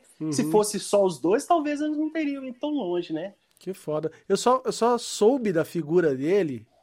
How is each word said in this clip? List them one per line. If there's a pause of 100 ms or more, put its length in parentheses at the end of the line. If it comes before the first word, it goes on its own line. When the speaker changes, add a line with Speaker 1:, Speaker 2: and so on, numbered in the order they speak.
(300)
Speaker 1:
se
Speaker 2:
Uhum.
Speaker 1:
fosse
só
os
dois,
talvez
eles
não
teriam
ido
tão
longe,
né? (280)
Speaker 2:
Que
foda. (180)
Eu
só,
eu
só
soube
da
figura
dele, (160)